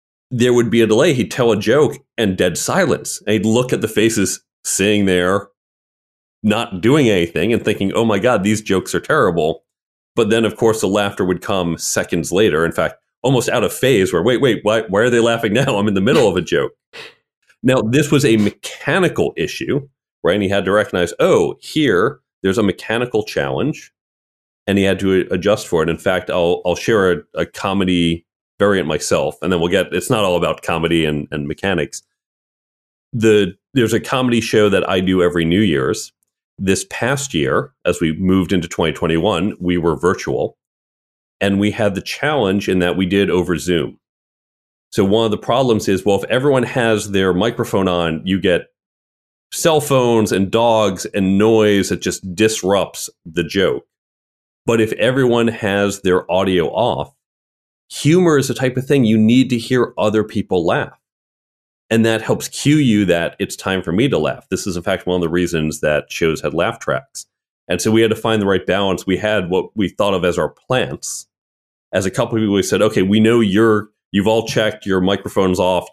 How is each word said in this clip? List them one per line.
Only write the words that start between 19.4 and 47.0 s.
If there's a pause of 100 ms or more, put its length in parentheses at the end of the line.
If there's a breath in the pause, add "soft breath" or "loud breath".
right?
And
he
had
to
recognize,
"Oh,
here, (240)
there's
a
mechanical
challenge," (720)
and
he
had
to
adjust
for
it.
In
fact,
I'll,
I'll
share
a, (160)
a
comedy (340)
variant
myself,
and
then
we'll
get,
it's
not
all
about
comedy
and,
and
mechanics. (1120)
The, (200)
there's
a
comedy
show
that
I
do
every
New
Year's. (460)
This
past
year, (140)
as
we
moved
into
twenty
twenty-one,
we
were
virtual, (840)
and
we
had
the
challenge
in
that
we
did
over
Zoom. (920)
So
one
of
the
problems
is,
well,
if
everyone
has